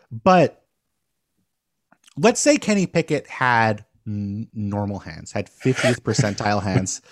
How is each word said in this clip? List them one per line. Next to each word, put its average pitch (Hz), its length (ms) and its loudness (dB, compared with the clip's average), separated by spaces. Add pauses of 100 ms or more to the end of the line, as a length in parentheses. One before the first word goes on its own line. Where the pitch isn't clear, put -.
(120)
But 165 500 2 (1600)
let's 220 220 4
say 294 180 4
Kenny 202 280 0
Pickett 160 420 -2
had 113 560 2 (220)
n-, 104 480 -6
normal 101 460 -6
hands, - 320 -16
had - 180 -6
fiftieth 131 540 0
percentile 104 580 0
hands. 95 400 -2 (100)